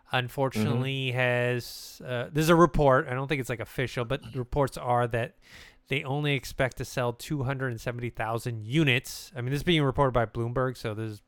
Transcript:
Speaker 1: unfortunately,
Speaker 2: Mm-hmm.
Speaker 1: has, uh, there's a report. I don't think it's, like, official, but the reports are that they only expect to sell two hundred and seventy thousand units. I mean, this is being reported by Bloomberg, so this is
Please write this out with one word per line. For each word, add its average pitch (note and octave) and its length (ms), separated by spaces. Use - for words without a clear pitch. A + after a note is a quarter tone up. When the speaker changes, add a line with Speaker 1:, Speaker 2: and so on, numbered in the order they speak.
Speaker 1:
unfortunately, B2+ 960
Speaker 2:
Mm-hmm. B2 100
Speaker 1:
has, B2 880
uh, B2 260
there's D#3 160
a E3+ 80
report. D3+ 520
I B2+ 60
don't C3+ 140
think D3 120
it's, B2 100
like, A2+ 100
official, A#2+ 440
but A#2 280
the C3+ 60
reports C3 380
are B2 320
that A#2 280
they C3+ 160
only C#3+ 300
expect - 440
to B2+ 60
sell A#2+ 300
two C#3 300
hundred C3+ 240
and A2+ 120
seventy A#2+ 300
thousand A2+ 560
units. C3 680
I B2 40
mean, B2 100
this C#3+ 100
is - 40
being D#3+ 180
reported C3 300
by A#2 140
Bloomberg, B2 500
so A2 180
this A2 180
is G#2 160